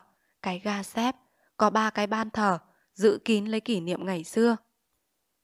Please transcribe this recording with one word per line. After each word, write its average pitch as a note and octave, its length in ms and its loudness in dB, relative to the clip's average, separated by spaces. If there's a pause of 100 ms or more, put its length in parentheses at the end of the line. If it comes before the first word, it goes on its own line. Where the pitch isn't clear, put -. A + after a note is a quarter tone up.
(420)
cái F3+ 160 -6
ga G3+ 240 -6
xép, A#3 340 -4 (400)
có G#3+ 140 4
ba A3 200 2
cái G#3 160 -2
ban A3 240 -4
thờ, G3+ 280 2 (360)
giữ G3+ 300 4
kín G#3 220 2
lấy A3 140 -4
kỷ G#3+ 200 -2
niệm F3 260 -4
ngày F3+ 180 -4
xưa. A3+ 320 2 (880)